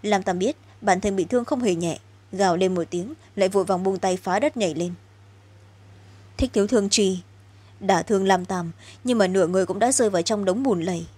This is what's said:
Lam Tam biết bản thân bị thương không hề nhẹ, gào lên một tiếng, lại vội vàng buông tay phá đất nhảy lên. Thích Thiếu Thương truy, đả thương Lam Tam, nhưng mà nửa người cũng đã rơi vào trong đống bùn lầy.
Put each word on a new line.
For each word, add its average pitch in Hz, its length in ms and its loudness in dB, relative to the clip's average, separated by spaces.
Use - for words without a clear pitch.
Lam 208 200 0
Tam 180 160 -2
biết 220 180 -2
bản 190 200 2
thân 196 160 -2
bị 190 80 0
thương 247 200 0
không 247 160 -2
hề 208 140 2
nhẹ, 165 240 -4
gào 185 240 2
lên 185 180 2
một 175 160 -2
tiếng, 185 240 -6
lại 196 120 2
vội 196 160 2
vàng 185 180 0
buông 190 160 0
tay 185 180 0
phá 185 220 -2
đất 294 180 -2
nhảy 185 180 0
lên. 175 200 -4
Thích 262 160 -2
Thiếu - 140 2
Thương 208 220 2
truy, 190 300 2
đả 190 220 2
thương 196 240 0
Lam 185 180 2
Tam, 175 280 -6
nhưng 247 140 0
mà 196 80 4
nửa 185 200 2
người 180 200 2
cũng 185 120 -4
đã 233 140 2
rơi 226 180 2
vào 180 120 0
trong 208 220 -2
đống 196 180 0
bùn 202 200 0
lầy. 165 240 -6